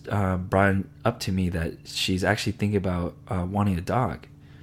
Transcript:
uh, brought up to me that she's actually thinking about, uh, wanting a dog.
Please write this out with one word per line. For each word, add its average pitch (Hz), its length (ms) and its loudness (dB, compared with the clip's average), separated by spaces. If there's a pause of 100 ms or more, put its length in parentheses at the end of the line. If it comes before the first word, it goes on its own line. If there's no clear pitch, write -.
uh, 95 280 0
brought 95 400 4 (280)
up 113 160 0
to 98 120 -4
me 92 180 2
that 85 240 -2 (100)
she's 92 400 -2
actually 101 280 2
thinking 104 240 0
about, 87 380 -2 (140)
uh, 90 180 -2
wanting 101 300 2
a 82 60 -2
dog. 101 440 -2 (360)